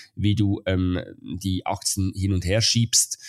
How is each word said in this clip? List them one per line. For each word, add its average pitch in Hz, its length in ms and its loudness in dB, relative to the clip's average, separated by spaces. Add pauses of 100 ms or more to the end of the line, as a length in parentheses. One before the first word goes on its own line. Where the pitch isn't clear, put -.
(160)
wie 101 200 2
du, 98 300 2
ähm, 92 340 2 (220)
die 92 440 -4
Aktien 95 480 -2
hin 98 200 0
und 92 100 0
her 104 180 2
schiebst. - 560 2 (120)